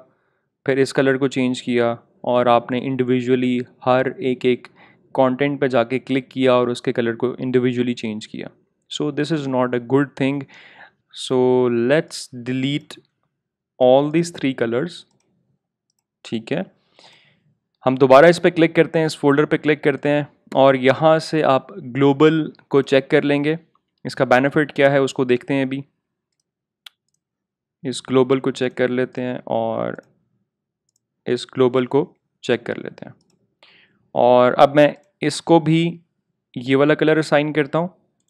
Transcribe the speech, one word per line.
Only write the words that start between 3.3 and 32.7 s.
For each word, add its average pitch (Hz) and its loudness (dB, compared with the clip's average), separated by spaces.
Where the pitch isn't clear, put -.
हर 127 0
एक 127 -4
एक 123 0
कंटेंट 135 0
पे 139 -2
जाके 123 0
क्लिक 127 -6
किया 131 0
और 123 2
उसके 120 -6
कलर 113 -4
को 123 -6
इंडिविजुअली 123 -2
चेंज 107 -10
किया। - -14
So 147 -6
this 143 -4
is 147 -4
not 127 -2
a 123 -4
good 135 -2
thing। 139 -2
So 131 -2
let's 123 -2
delete 139 -6
all 135 4
these 170 -2
three 135 -4
colors। 123 -4
ठीक 110 -8
है, - -8
हम 131 0
दोबारा 135 8
इस 170 4
पे 175 2
क्लिक 165 0
करते 165 0
हैं, 160 0
इस 151 -6
फोल्डर 143 2
पे 151 -2
क्लिक 151 -2
करते 143 -2
हैं 147 -2
और 135 6
यहाँ 131 4
से 156 -4
आप 131 0
ग्लोबल 143 2
को 143 2
चेक 135 0
कर 143 2
लेंगे। 147 -2
इसका 135 -4
बेनिफिट 135 2
क्या 139 2
है 139 2
उसको 135 -2
देखते 123 -2
हैं 135 0
अभी। 135 -8
इस 123 -8
ग्लोबल 131 2
को 135 -4
चेक 123 -6
कर 123 -2
लेते 127 -4
हैं 123 -8
और 113 -6
इस 123 -4
ग्लोबल 127 0
को 139 -4
चेक 117 -2
कर - -8